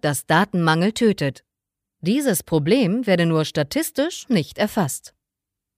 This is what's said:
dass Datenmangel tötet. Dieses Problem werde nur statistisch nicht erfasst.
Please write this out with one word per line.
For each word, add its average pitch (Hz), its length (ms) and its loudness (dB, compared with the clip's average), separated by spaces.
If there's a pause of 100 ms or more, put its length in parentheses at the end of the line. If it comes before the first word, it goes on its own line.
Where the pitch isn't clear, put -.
dass 147 260 -4
Datenmangel 170 640 2
tötet. 190 520 0 (580)
Dieses 233 420 0
Problem 185 640 0
werde 175 180 2
nur 160 200 2
statistisch 277 840 -4
nicht 185 300 -2
erfasst. - 560 -4 (640)